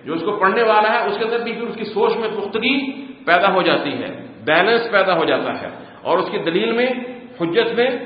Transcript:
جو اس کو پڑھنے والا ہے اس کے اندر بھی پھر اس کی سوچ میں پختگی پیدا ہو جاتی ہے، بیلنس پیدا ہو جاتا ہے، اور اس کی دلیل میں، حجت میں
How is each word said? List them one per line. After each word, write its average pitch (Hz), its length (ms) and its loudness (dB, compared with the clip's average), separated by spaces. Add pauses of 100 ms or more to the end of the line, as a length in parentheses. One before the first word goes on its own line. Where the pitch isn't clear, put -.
جو 139 80 -6
اس 165 80 -2
کو 180 100 -2
پڑھنے 208 320 2
والا 214 280 4
ہے 233 140 2
اس 202 120 -2
کے 233 60 -2
اندر 233 160 0
بھی 220 140 -6
پھر 233 80 -8
اس 226 140 -6
کی 220 80 -8
سوچ 214 340 0
میں 226 100 -2 (100)
پختگی 226 540 -2 (220)
پیدا 185 400 2
ہو 185 80 2
جاتی 147 320 0
ہے، - 340 -8 (180)
بیلنس 202 460 2
پیدا 185 260 2
ہو 160 80 0
جاتا 127 360 0
ہے، - 60 -10 (340)
اور 156 160 0
اس 185 140 -2
کی 208 60 -2
دلیل 185 340 0
میں، 240 160 2 (520)
حجت 175 340 0
میں 240 160 2 (160)